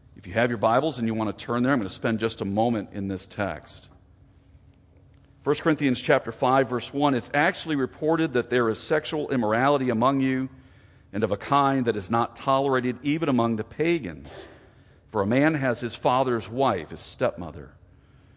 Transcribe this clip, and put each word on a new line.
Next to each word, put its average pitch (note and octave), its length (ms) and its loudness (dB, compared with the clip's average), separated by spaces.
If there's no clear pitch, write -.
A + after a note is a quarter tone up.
If - 100 -20
you F#2 60 -12
have A#2+ 180 2
your A#2 80 -4
Bibles B2 400 2
and A2+ 80 0
you A2+ 60 0
want A2 240 -2
to - 80 -14
turn A#2+ 180 0
there, C3 100 4
I'm C#3 60 2
gonna G2 120 -4
spend A2+ 300 -2
just A2 200 -2
a G#2 60 -4
moment A2 460 0
in G2 160 -6
this F#2+ 180 -6
text. - 640 -8
First D3 200 0
Corinthians C#3+ 380 2
chapter C3 320 2
five, C3 360 2
verse A#2+ 240 -6
one, C#3 220 2
"It's A#2 180 -4
actually D#3 440 0
reported D#3 580 0
that A#2+ 160 0
there A#2+ 180 2
is G#2+ 100 0
sexual D3+ 520 -2
immorality B2+ 600 2
among B2+ 300 2
you, C3 280 0
and G#2+ 120 -2
of G2 80 0
a G2+ 40 -2
kind C3+ 500 2
that A2 100 2
is G2 140 -6
not A#2 260 0
tolerated C3 640 0
even D3+ 260 -2
among A#2 280 2
the G#2+ 80 -4
pagans. C3 840 -4
For G#2+ 120 2
a G2 40 0
man C#3 280 4
has C3 260 0
his A#2 140 -6
father's B2+ 540 2
wife, A2+ 420 0
his - 100 -12
stepmother. E2 720 -6